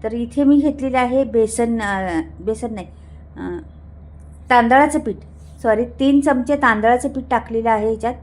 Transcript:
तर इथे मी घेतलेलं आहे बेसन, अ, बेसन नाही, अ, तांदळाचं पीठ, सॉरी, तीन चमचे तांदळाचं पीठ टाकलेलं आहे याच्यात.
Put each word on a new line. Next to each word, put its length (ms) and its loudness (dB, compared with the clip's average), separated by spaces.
तर 100 -6
इथे 300 -2
मी 160 6
घेतलेलं 400 -2
आहे 240 0
बेसन, 580 0
अ, 400 -4
बेसन 340 -6
नाही, 140 -12
अ, 220 -10
तांदळाचं 500 4
पीठ, 160 -6
सॉरी, 220 0
तीन 360 2
चमचे 340 0
तांदळाचं 540 2
पीठ 220 -8
टाकलेलं 380 -2
आहे 240 0
याच्यात. 300 -6